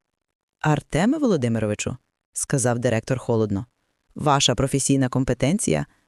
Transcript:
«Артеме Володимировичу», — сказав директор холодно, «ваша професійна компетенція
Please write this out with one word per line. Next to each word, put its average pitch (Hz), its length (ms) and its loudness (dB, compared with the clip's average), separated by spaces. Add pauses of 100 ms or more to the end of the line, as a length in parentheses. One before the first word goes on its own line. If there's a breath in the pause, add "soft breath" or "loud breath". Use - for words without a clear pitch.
(600)
«Артеме 165 580 0
Володимировичу», — 120 800 -2 (360)
сказав 123 460 -2
директор 123 380 -2
холодно, 110 480 -2 (500)
«ваша 139 400 2
професійна 135 540 0
компетенція 131 760 0 (220)